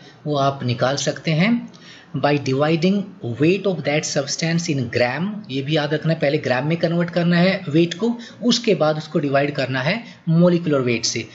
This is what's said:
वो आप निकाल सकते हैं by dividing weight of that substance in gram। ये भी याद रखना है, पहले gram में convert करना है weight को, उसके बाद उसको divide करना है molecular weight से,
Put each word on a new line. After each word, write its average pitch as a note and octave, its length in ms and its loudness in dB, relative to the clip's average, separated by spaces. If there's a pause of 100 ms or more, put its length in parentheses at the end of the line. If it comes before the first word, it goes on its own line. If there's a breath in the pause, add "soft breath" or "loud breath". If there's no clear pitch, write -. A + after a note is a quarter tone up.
(280 loud breath)
वो D3 80 -2
आप C#3 280 0
निकाल B2+ 320 0
सकते D3 360 -4
हैं G#3+ 420 0 (440 loud breath)
by C#3+ 220 2
dividing D#3 640 2 (240)
weight D3+ 420 0
of F#3 80 0
that D3+ 260 -2 (160)
substance E3 520 -2
in C#3+ 80 0
gram। B2+ 520 -2 (220)
ये C3+ 100 -2
भी D3 160 0
याद D3 160 0
रखना D#3 200 0
है, D#3+ 60 -4
पहले D3 180 2
gram C3 300 0
में E3 100 0
convert E3+ 320 0
करना F3 280 2
है F3 320 2
weight E3+ 240 2
को, A#3 240 -2 (260 loud breath)
उसके A3+ 320 2
बाद D#3 220 2
उसको D#3+ 220 -4
divide C#3+ 360 0
करना C3 260 -2
है G3 220 -2 (260 loud breath)
molecular E3+ 500 4
weight A#2+ 260 0
से, A2+ 300 -4